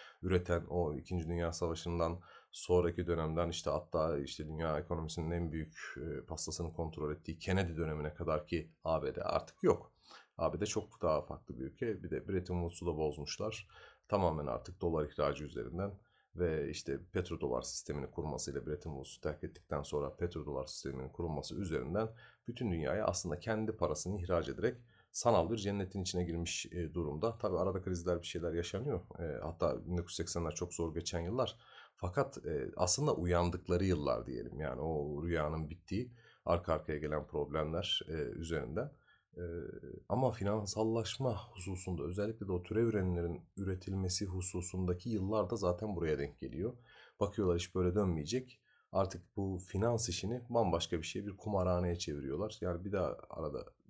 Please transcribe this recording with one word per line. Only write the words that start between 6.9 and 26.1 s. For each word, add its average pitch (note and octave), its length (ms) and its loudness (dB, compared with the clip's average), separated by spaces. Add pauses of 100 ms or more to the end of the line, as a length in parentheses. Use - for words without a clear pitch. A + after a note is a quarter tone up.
ettiği - 260 -6
Kennedy F#2 380 2
dönemine D#2 380 -2
kadar D#2 320 0
ki D#2+ 260 -2 (120)
A D#2+ 180 2
B C2+ 120 -2
D - 80 -4
artık - 400 -2
yok. - 300 4 (460)
A E2 160 2
B D#2+ 60 -4
D G#2 60 2
çok - 360 -4
daha D#2 200 4
farklı - 360 -10
bir B1+ 60 -4
ülke. G#2+ 380 -4
Bir E2+ 80 -8
de D2+ 180 -2
Bretton F2+ 260 0
Woods'u E2+ 320 -2
da D#2+ 100 2
bozmuşlar. D2+ 720 -2 (400)
Tamamen E2 380 2
artık B1 340 -6
dolar E2 240 2
ihracı D2 400 0
üzerinden C#2+ 540 -6 (380)
ve D#2+ 340 0
işte - 300 -4 (120)
petrodolar D2 500 -2
sistemini - 480 -6
kurmasıyla C#2 560 -4
Bretton D2+ 240 -4
Woods'u C2+ 300 -10
terk D2+ 240 -4
ettikten - 380 -6
sonra C#2+ 340 -2
petrodolar D2+ 500 -4
sisteminin C2 420 -6
kurulması D#2+ 480 -4
üzerinden F2 520 -2 (400)
bütün A#2+ 220 -2
dünyaya D#2+ 360 0
aslında F2 340 0
kendi A2 320 0
parasını F2+ 480 0
ihraç E2+ 280 2
ederek A2+ 280 0 (360)
sanal F#2+ 380 6
bir A#2 60 2
cennetin G2+ 460 0
içine F2+ 220 2